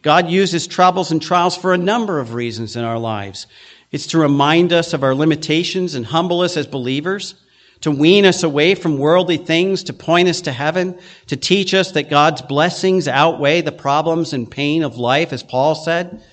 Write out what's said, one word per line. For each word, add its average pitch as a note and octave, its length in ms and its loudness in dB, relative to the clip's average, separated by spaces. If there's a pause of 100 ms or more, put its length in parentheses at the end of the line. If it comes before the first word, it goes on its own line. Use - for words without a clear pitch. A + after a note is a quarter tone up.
God E3 260 2
uses F3 380 0
troubles F3+ 460 2
and D#3 100 0
trials F3 340 0
for F#3 160 -2
a F3+ 60 2
number G3+ 400 -2
of A#2 160 -6
reasons A#2 400 -6
in A#2+ 80 -6
our A#2 160 -4
lives. G#2 480 -8 (440)
It's - 160 -8
to E3 120 -2
remind D3+ 540 4
us E3 220 0
of C3 80 -2
our C3 120 2
limitations D#3 800 -2
and A#2 120 -6
humble F3 340 -2
us F3 160 0
as C#3+ 100 -4
believers, C#3+ 680 -6 (480)
to D#3 80 0
wean E3 340 6
us F3+ 180 4
away D#3+ 320 2
from E3 220 -2
worldly E3 400 2
things, F#3 480 0
to - 80 -10
point F3 360 2
us F3 140 -2
to C#3+ 100 -6
heaven, F3 460 -4 (280)
to C#3 100 -6
teach F#3+ 380 0
us F#3 180 0
that D3 160 -2
God's D3 320 4
blessings F3 680 0
outweigh D3 540 2
the D#3 100 -4
problems D#3 600 -2
and A#2+ 180 -6
pain D3 320 -2
of B2 140 -4
life, C3 360 0
as A#2+ 100 -8
Paul C#3+ 320 0
said. E3+ 480 -6 (100)